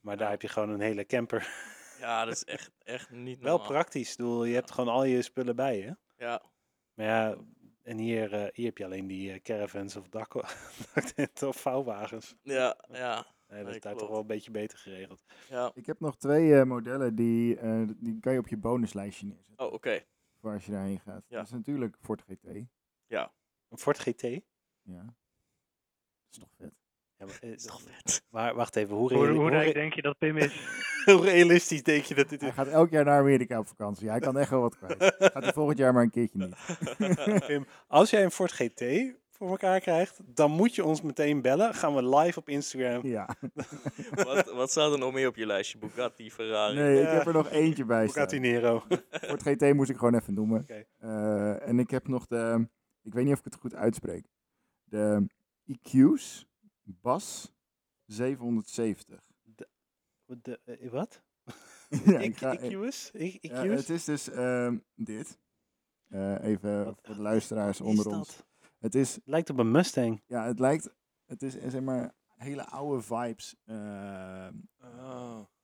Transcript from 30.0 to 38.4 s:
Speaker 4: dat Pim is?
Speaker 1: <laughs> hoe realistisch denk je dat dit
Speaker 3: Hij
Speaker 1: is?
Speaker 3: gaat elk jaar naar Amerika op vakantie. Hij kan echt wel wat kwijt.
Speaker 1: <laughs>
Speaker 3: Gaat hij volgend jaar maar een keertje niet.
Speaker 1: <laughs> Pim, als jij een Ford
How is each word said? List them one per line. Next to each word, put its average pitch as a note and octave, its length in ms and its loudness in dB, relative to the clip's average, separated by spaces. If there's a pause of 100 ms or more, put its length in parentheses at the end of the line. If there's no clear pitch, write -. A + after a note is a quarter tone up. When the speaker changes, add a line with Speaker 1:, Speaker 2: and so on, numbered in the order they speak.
Speaker 4:
dat C#3+ 160 -2
Pim D#3 180 0
is? D3+ 180 2 (280)
Speaker 1:
<laughs> - 220 -6
hoe G3 200 12
realistisch F3 580 8
denk D3 220 4
je - 100 -6
dat C#3 140 4
dit D3 120 -10
Speaker 3:
Hij C#3+ 80 -2
Speaker 1:
is? C3 60 -6
Speaker 3:
gaat C3+ 120 0
elk D#3+ 240 6
jaar D3+ 140 4
naar C#3+ 160 6
Amerika B2+ 380 4
op G#2+ 80 -4
vakantie. G#2 420 -8
Hij A2+ 120 -2
kan C3+ 180 0
echt C#3 120 0
wel C3 100 4
wat A#2 160 0
kwijt. F#2+ 260 -4 (140)
Speaker 1:
<laughs> - 160 6
Speaker 3:
Gaat C3+ 100 -6
hij G3 100 0
volgend D3+ 260 0
jaar C3 140 6
maar B2 100 8
een A#2 80 4
keertje A#2 280 -2
niet. F#2 180 -6 (500)
Speaker 1:
<laughs> F3+ 400 2
Pim, C#3+ 200 -2 (200)
als F3 240 8
jij G#3 140 6
een F3+ 60 2
Ford - 220 -2